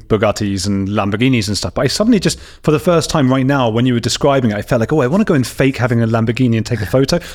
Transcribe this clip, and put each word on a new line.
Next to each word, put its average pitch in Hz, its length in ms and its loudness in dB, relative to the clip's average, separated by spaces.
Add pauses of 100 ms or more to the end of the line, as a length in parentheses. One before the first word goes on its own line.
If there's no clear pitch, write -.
Bugattis 101 600 -2
and 98 220 -2
Lamborghinis 104 640 0
and 101 80 -4
stuff. - 160 -6
But - 80 -4
I 143 60 2
suddenly 214 340 2
just, - 180 -2
for - 320 -4
the 151 80 2
first 165 300 2
time 135 200 2
right 131 160 2
now, 135 240 2
when 113 160 0
you 127 80 2
were 117 60 0
describing 139 520 0
it, 104 40 -2
I 104 60 -4
felt 120 180 -2
like, 113 140 -2
"Oh, 156 80 2
I 123 60 2
wanna 196 180 0
go 190 80 2
and 131 120 2
fake 135 300 0
having 117 260 0
a 117 60 0
Lamborghini 117 480 0
and 110 100 -2
take 110 140 -4
a 101 60 -6
photo." 139 340 0 (160)